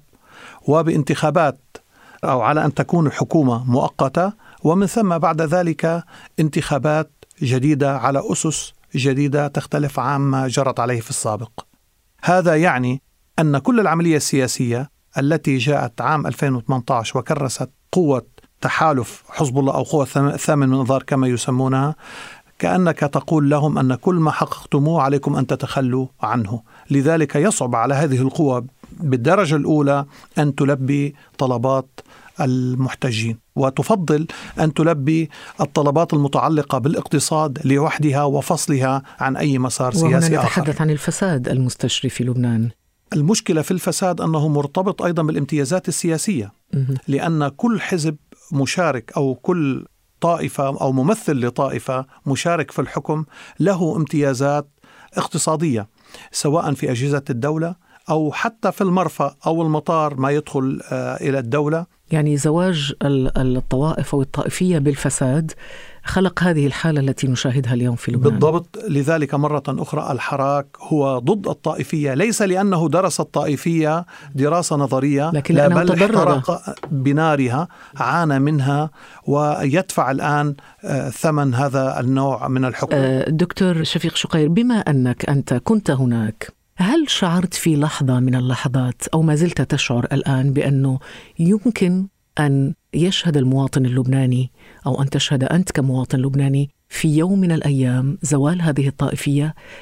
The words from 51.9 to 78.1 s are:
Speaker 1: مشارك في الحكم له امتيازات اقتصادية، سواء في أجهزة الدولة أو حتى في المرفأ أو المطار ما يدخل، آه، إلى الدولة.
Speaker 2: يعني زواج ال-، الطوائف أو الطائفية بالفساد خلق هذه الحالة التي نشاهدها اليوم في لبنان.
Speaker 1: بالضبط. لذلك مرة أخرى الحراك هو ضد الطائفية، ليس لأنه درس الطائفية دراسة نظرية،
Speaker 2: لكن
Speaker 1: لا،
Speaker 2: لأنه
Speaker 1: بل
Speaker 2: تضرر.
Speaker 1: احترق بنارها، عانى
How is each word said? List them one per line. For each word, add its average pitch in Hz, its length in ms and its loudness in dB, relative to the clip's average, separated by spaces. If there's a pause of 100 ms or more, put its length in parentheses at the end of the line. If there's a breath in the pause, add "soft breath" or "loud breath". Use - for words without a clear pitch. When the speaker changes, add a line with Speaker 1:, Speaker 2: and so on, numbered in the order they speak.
Speaker 1:
مشارك 151 460 -2
في - 80 -8
الحكم 151 460 -4 (340 loud breath)
له 175 360 0
امتيازات 143 760 -2 (440 loud breath)
اقتصادية، 151 720 -2 (440 loud breath)
سواء 151 420 0
في 135 180 -4
أجهزة 139 380 -2
الدولة 156 460 -4 (340 soft breath)
أو 156 220 0
حتى 220 400 -4
في - 100 -4
المرفأ 175 540 0 (100)
أو 165 160 0
المطار 151 540 0
ما 135 160 0
يدخل، 143 500 -2 (100)
آه، 127 240 -4
إلى 135 240 -2
الدولة. 147 460 -2 (260)
Speaker 2:
يعني 151 260 2
زواج 156 640 0
ال-، 131 560 2
الطوائف 147 580 -2
أو 143 60 2
الطائفية 160 560 -2
بالفساد 143 720 0 (520 loud breath)
خلق 185 400 0
هذه 156 240 2
الحالة 151 340 0
التي 135 260 -2
نشاهدها 127 460 0
اليوم 123 220 0
في - 160 -6
لبنان. 127 200 4
Speaker 1:
بالضبط. 156 480 0 (100)
لذلك 151 460 0
مرة 147 320 0
أخرى 147 440 -6
الحراك 139 560 -2 (120)
هو 135 400 0
ضد 190 280 0
الطائفية، 151 640 -4
ليس 208 280 0
لأنه 185 480 2
درس 175 300 0
الطائفية 160 840 0 (300 loud breath)
دراسة 151 400 0
نظرية، 139 560 0
Speaker 2:
لكن 160 240 2
Speaker 1:
لا، 143 120 6
Speaker 2:
لأنه - 80 4
Speaker 1:
بل 170 120 4
Speaker 2:
تضرر. 185 500 4
Speaker 1:
احترق - 380 -4 (160)
بنارها، 143 760 2 (300 loud breath)
عانى 139 420 2